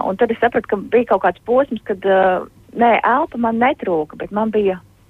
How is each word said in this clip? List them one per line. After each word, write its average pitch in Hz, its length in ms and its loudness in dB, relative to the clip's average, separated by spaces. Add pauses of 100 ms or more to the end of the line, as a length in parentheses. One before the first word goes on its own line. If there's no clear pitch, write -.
un 190 120 -4
tad 233 120 2
es 233 100 -2
sapratu, 214 300 0
ka 202 80 -2 (140)
bija 240 180 2
kaut 196 140 0
kāds 180 220 -2
posms, 247 400 0
kad, 196 180 -6
ā, 190 380 2 (320)
nē, 233 160 4 (120)
elpa 247 380 0
man 226 200 -2
netrūka, 196 600 -2
bet - 140 -10
man 214 200 -2
bija, 190 240 0 (300)